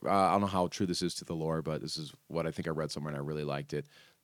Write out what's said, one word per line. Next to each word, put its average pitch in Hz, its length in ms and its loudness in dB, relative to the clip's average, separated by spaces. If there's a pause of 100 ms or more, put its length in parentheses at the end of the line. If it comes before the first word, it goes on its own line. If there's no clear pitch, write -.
Uh, - 60 2
I 95 220 6
don't 101 80 6
know 101 80 4
how 92 180 2
true 92 200 -2
this 87 140 0
is 87 160 0
to - 80 -10
the 85 100 -6
lore, 80 280 0
but 78 180 -2
this 78 160 -6
is 76 160 -8 (140)
what 80 220 -2
I - 20 -4
think 85 160 -4
I 80 60 0
read 78 180 -2
somewhere, 76 240 -6
and 71 60 -4
I 71 40 -2
really 76 200 -2
liked 71 280 -4
it. 73 140 -2 (360)